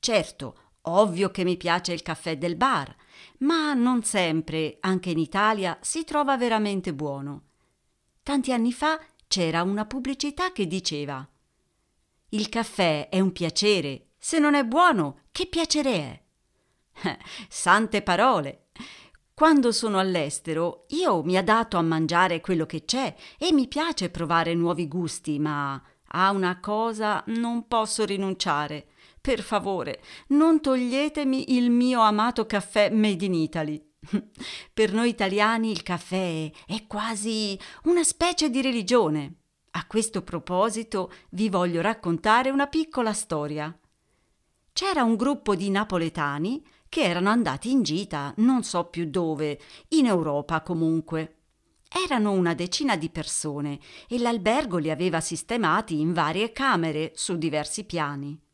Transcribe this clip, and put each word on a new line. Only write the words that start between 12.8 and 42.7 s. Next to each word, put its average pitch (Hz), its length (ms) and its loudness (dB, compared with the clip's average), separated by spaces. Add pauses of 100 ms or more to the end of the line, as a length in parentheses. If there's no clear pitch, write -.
è 185 120 0
un 190 120 2
piacere, 165 760 0 (100)
se - 200 -2
non 294 160 6
è 285 80 4
buono, 233 580 2 (120)
che 370 140 -4
piacere 269 760 -2 (680)
è?" - 260 -6 (140)
<laughs> - 160 -18
Sante 208 540 2
parole! 190 640 0 (680)
Quando 285 400 6
sono 214 260 0
all'estero, 170 880 -2
io 277 340 2
mi 180 160 2
adatto 214 400 2
a 170 40 2
mangiare 165 600 2
quello 165 240 -2
che 156 180 -10
c'è 247 300 -4 (240)
e 349 160 0
mi 262 120 4
piace 285 440 -2
provare 165 420 0
nuovi 170 360 0
gusti, 156 500 -4
ma 143 440 -4 (260)
a 185 220 2
una 185 300 0
cosa 214 680 -2
non 233 380 -2
posso 220 380 0
rinunciare. 185 840 -2 (340)
Per 240 180 0
favore, 190 640 -4 (260)
non 311 320 6
toglietemi 262 960 0
il 240 140 4
mio 247 320 4
amato 220 420 2
caffè 208 460 2
made 208 340 2
in 185 80 0
Italy. 156 500 -2 (180)
<laughs> - 760 -8
Per 220 180 2
noi 233 160 2
italiani 220 640 0
il 196 120 -6
caffè 170 680 -4 (160)
è 214 200 -8
quasi 214 720 -4 (260)
una 339 200 4
specie 320 460 0
di 247 100 0
religione. 196 760 2 (360)
A - 140 -6
questo 220 360 -2
proposito 196 880 -2 (180)
vi 214 180 0
voglio 180 320 0
raccontare 220 720 2
una 277 160 2
piccola 285 460 -2